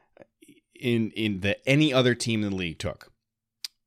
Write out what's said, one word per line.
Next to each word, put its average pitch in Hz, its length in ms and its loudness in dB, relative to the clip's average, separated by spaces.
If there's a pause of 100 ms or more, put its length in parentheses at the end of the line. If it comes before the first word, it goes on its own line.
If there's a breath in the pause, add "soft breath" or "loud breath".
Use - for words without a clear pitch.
(800 loud breath)
In, 117 320 0
in 104 300 -2
that 101 240 -2
any 143 280 4
other 127 220 4
team 113 280 -2
in 101 60 -2
the 98 60 -4
league 87 240 -6
took. - 320 -8 (760)